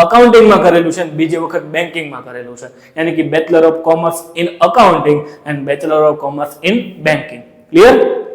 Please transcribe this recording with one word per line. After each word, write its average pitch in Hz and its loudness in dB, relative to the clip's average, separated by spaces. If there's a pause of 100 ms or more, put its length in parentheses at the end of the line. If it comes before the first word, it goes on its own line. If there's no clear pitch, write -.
એકાઉન્ટિંગમાં 226 6
કરેલું 170 2
છે 180 -6
અને 160 -6
બીજી 160 -4
વખત 160 -6
બેન્કિંગમાં 151 -10
કરેલું 123 -16
છે. 131 -20
યાની - -8
કે 160 -4
Bachelor 160 0
of 160 4
Commerce 165 -4
in 175 -2
Accounting 165 0 (300)
and 139 -8
Bachelor 156 -2
of 151 -2
Commerce 147 -6
in 220 0 (300)
Banking. 151 -4 (300)
ક્લિયર? - 4 (120)